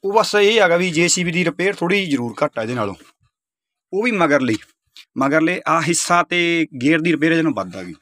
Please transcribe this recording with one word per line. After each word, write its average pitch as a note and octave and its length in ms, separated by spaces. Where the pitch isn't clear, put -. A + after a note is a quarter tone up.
ਉਹ G3 80
ਬਸ G#3+ 220
ਇਹ G#3 260
ਹੈਗਾ F3 160
ਵੀ F3+ 140
ਜੇ E3 180
ਸੀ F3+ 160
ਬੀ E3+ 80
ਦੀ F3 120
ਰਿਪੇਅਰ F3 300
ਥੋੜ੍ਹੀ F#3+ 320
ਜ਼ਰੂਰ B2 280
ਘੱਟ C#3+ 140
ਆ A#2 40
ਇਹਦੇ A2+ 120
ਨਾਲੋਂ, G#2 200
ਉਹ G3 100
ਵੀ B3 80
ਮਗਰਲੀ, C#3+ 460
ਮਗਰਲੇ D#3+ 480
ਆਹ D#3+ 160
ਹਿੱਸਾ E3+ 400
ਤੇ E3+ 440
ਗੇਅਰ D#3 180
ਦੀ E3+ 120
ਰਿਪੇਅਰ D#3 200
ਇਹਦੇ E3 100
ਨਾਲੋਂ D3+ 140
ਵੱਧ F#2 200
ਆ F#2+ 60
ਗਈ। F2+ 200